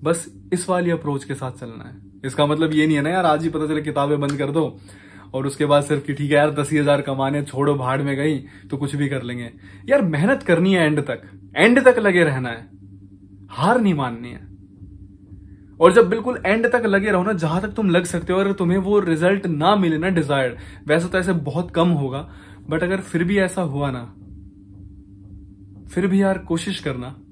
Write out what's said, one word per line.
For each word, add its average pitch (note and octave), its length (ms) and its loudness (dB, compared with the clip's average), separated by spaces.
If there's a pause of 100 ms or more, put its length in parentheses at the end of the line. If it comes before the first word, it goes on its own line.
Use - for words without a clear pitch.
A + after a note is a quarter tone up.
बस E3+ 320 -2 (180)
इस F#3 160 -4
वाली F3 200 0
अप्रोच D3+ 340 -2
के C#3 120 -8
साथ B2+ 160 -8
चलना A#2 320 -16
है। - 180 -18 (240)
इसका C3+ 200 0
मतलब D#3 280 0
ये D3+ 140 4
नहीं D3+ 100 2
है C#3 60 0
ना D3+ 60 0
यार F3+ 160 0
आज D#3 180 2
ही D#3+ 60 0
पता D#3 180 -4
चले D3+ 140 -2
किताबें D3 380 0
बंद C#3+ 180 -2
कर C#3+ 140 -4
दो D3 280 -2 (540)
और C3 140 -4
उसके C#3 180 -2
बाद C#3+ 180 4
सिर्फ C#3+ 220 -2
कि C#3+ 80 -4
ठीक C#3+ 180 -4
है D3 60 4
यार D3+ 140 4
दस C#3+ 200 -4
ही D#3 60 2
हजार C#3+ 240 2
कमाने, C#3 420 -2
छोड़ो C#3+ 320 0
भाड़ C3+ 260 -2
में C#3 160 -2
गई D3 220 0
तो - 380 -12
कुछ C#3 180 -6
भी C#3+ 140 -2
कर C3 140 -6
लेंगे। A#2+ 280 -10 (380)
यार C#4 120 4
मेहनत F3+ 420 2
करनी F#3 300 4
है F3+ 80 2
एंड D3+ 200 2
तक, A#2+ 200 -6 (360)
एंड A#3+ 260 6
तक B3+ 140 8
लगे F#3+ 260 4
रहना C3 260 0
है, A2 200 -12 (800)
हार G#3 320 2
नहीं G3 120 4
माननी B2 360 -4
है। - 240 -18 (1300)
और F3+ 140 10
जब G#3 160 8
बिल्कुल A3+ 360 -4
एंड A3+ 220 2
तक A#3 180 0
लगे G3+ 260 2
रहो F3+ 120 2
ना, G#3+ 100 0
जहां E3 280 -2
तक G#3+ 60 -6
तुम G#3 220 -2
लग F3 140 4
सकते F3 300 -4
हो, F#3+ 60 2
अगर G3 140 0
तुम्हें F#3 240 0
वो G3 220 2
रिजल्ट F3+ 460 0
ना E3+ 300 2
मिले F3 220 2
ना E3+ 120 -2
डिजायर्ड, C#3 460 0 (320)
वैसे E3 200 2
तो F#3+ 100 -2
ऐसे F#3 160 0
बहुत D#3 380 -4
कम F3 180 2
होगा, C#3+ 400 -2 (400)
but D#3+ 140 -2
अगर F#3 180 -2
फिर E3+ 220 -4
भी F#3+ 140 0
ऐसा F#3 240 0
हुआ C#3+ 300 -4
ना, A#2+ 240 -12 (1700)
फिर F#3+ 180 -2
भी G3 140 2
यार F#3+ 160 2
कोशिश F3 420 -6
करना B2+ 360 -8 (160)